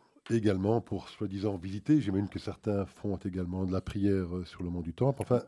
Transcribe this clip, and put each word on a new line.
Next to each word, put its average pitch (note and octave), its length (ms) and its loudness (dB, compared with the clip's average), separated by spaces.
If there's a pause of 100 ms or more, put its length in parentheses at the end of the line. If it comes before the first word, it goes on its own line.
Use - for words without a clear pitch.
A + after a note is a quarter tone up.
(300)
également G#2+ 520 4
pour - 280 -6
soi-disant G2 480 -4
visiter. G2 440 2
J'imagine G2+ 280 0
que F#2+ 100 -8
certains G2 460 -2
font G2 320 -4
également F#2 480 -4
de F2+ 60 -2
la F#2 100 0
prière, F#2+ 560 0
euh, F2 80 -6
sur - 180 -12
le F2 60 -4
mont F2 120 -4
du E2 120 -6
Temple. B2+ 280 0
Enfin, A#2 260 2